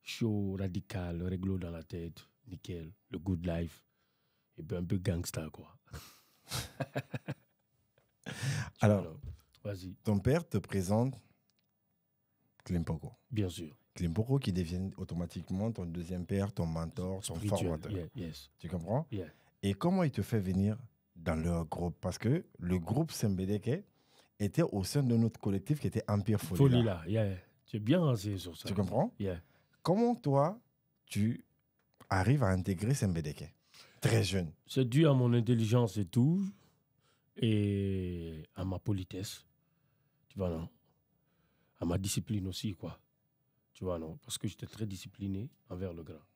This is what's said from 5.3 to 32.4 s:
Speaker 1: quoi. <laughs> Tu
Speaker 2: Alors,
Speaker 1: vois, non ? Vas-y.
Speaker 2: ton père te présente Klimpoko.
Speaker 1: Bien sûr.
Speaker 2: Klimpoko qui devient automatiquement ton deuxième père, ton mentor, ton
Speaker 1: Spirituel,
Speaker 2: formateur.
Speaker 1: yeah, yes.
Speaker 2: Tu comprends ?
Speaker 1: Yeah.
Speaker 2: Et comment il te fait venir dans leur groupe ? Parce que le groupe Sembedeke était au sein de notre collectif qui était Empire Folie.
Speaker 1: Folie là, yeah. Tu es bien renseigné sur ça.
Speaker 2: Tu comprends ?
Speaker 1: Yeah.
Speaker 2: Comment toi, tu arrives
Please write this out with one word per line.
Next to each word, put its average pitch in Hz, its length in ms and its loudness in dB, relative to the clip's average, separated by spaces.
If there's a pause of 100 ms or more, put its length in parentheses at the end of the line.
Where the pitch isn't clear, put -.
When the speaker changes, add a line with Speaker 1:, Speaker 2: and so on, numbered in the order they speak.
Speaker 1:
quoi. - 260 -20 (100)
<laughs> - 1500 -10 (920)
Tu - 80 -8 (480)
Speaker 2:
Alors, 101 220 6
Speaker 1:
vois, 85 100 -8
non ? 73 80 -14 (440)
Vas-y. 92 300 -10 (100)
Speaker 2:
ton 104 140 2
père 151 300 2
te 107 100 -2
présente 104 560 0 (1500)
Klimpoko. 82 480 -2 (180)
Speaker 1:
Bien 107 180 0
sûr. 82 260 -10 (200)
Speaker 2:
Klimpoko 107 440 2
qui 110 140 0
devient 90 440 -2
automatiquement 92 760 -4
ton 95 140 -6
deuxième 87 400 -6
père, 101 260 0
ton 85 140 0
mentor, 87 560 -4
ton - 120 -8
Speaker 1:
Spirituel, 101 240 0 (220)
Speaker 2:
formateur. 85 120 -6
Speaker 1:
yeah, 87 220 -4
yes. 82 440 -10
Speaker 2:
Tu 85 100 -12
comprends ? 92 420 -2
Speaker 1:
Yeah. 95 160 -6 (360)
Speaker 2:
Et 98 120 2
comment 185 280 2
il 151 80 4
te 107 120 -2
fait 113 180 0
venir 95 380 2 (380)
dans 82 180 -2
leur 82 320 0
groupe ? 82 340 -4
Parce 92 180 -4
que 143 260 2 (140)
le 90 200 0
groupe 117 340 0
Sembedeke 104 720 0 (540)
était - 240 2
au 98 220 0
sein 143 180 2
de 120 140 6
notre 113 240 4
collectif 101 400 0
qui - 80 -2
était 113 200 -2
Empire 101 320 2
Folie. 170 180 -4
Speaker 1:
Folie 127 240 8
là, 92 240 0
yeah. 101 300 0 (300)
Tu - 100 -8
es 101 40 -2
bien 143 200 4
renseigné 104 380 2
sur 85 180 -10
ça. - 120 -10
Speaker 2:
Tu 101 60 -2
comprends ? 104 440 2
Speaker 1:
Yeah. 92 240 -4 (400)
Speaker 2:
Comment 233 320 2
toi, 147 440 4 (480)
tu 107 380 0 (640)
arrives 110 340 4